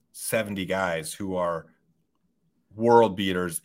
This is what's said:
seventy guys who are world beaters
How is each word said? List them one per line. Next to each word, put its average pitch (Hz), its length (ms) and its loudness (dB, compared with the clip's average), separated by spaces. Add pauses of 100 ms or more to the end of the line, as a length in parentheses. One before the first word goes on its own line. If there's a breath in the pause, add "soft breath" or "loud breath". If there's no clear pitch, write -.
(180)
seventy 104 460 -4
guys 85 480 -4
who 95 240 -8
are 85 300 -4 (1080)
world 113 400 6
beaters 90 500 -2